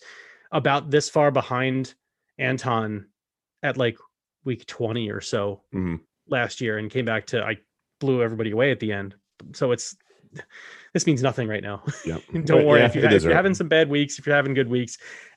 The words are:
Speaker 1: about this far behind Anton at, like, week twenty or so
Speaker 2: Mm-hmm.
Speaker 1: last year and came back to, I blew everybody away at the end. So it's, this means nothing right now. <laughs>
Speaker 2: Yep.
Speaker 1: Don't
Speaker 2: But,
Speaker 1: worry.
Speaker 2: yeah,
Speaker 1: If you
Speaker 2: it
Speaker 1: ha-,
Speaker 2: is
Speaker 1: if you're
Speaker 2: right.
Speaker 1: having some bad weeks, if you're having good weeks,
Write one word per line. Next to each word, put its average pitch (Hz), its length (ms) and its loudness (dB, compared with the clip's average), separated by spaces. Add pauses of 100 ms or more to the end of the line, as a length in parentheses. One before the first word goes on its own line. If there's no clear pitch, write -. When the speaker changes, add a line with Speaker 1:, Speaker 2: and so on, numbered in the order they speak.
(540)
Speaker 1:
about 143 360 0
this 147 200 2
far 147 200 2
behind 131 640 -2 (460)
Anton 113 680 -2 (560)
at, 139 120 -2
like, 120 220 -2 (480)
week 123 200 -6
twenty 113 460 -6
or 104 80 -8
so 101 420 -6 (120)
Speaker 2:
Mm-hmm. 90 220 -4 (340)
Speaker 1:
last 120 320 -4
year 110 160 -4
and 107 120 -8
came 127 160 -4
back 110 220 -4
to, 113 160 -2
I 107 140 -4 (420)
blew 131 240 0
everybody 113 280 -2
away 127 200 2
at 117 80 -2
the 107 140 -4
end. 98 220 -10 (380)
So 131 200 -2
it's, - 220 -6 (960)
this 180 140 -2
means 139 160 2
nothing 123 240 0
right 107 160 -6
now. 101 200 -10 (100)
<laughs> - 120 -18
Speaker 2:
Yep. 165 160 -6 (120)
Speaker 1:
Don't 165 140 -4
Speaker 2:
But, 156 180 6
Speaker 1:
worry. 147 160 8
Speaker 2:
yeah, 120 60 8
Speaker 1:
If - 80 0
you 95 60 0
Speaker 2:
it - 80 6
Speaker 1:
ha-, 104 60 8
Speaker 2:
is - 20 -
Speaker 1:
if 90 60 4
you're 82 100 4
Speaker 2:
right. - 40 4
Speaker 1:
having 185 160 4
some 175 140 -2
bad 160 220 4
weeks, 147 300 0
if 139 60 -20
you're 147 100 2
having 139 180 2
good 131 140 2
weeks, 123 300 -2 (400)